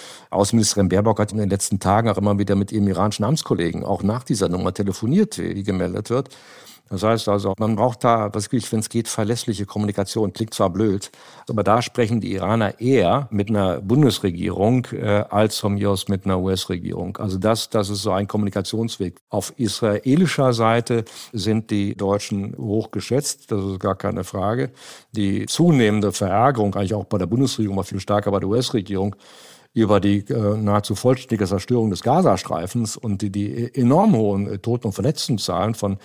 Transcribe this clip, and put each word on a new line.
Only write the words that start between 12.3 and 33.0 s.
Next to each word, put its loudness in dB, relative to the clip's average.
Iraner 0
eher 4
mit 0
einer 0
Bundesregierung, 2
äh, 0
als 2
von -2
mir 0
aus -2
mit -2
einer 2
U-S-Regierung. -4
Also -4
das, 0
das 0
ist -6
so 0
ein 0
Kommunikationsweg. -4
Auf -6
israelischer 2
Seite 0
sind -2
die -2
Deutschen -2
hochgeschätzt, -4
das -2
ist -6
gar -2
keine -4
Frage. -4
Die -2
zunehmende 4
Verärgerung, 2
eigentlich -2
auch -4
bei -2
der -2
Bundesregierung, 0
aber -2
viel -8
stärker 0
bei 2
der -2
U-S-Regierung, -2
über 6
die, 2
äh, 0
nahezu 0
vollständige 0
Zerstörung 0
des -4
Gazastreifens 0
und -6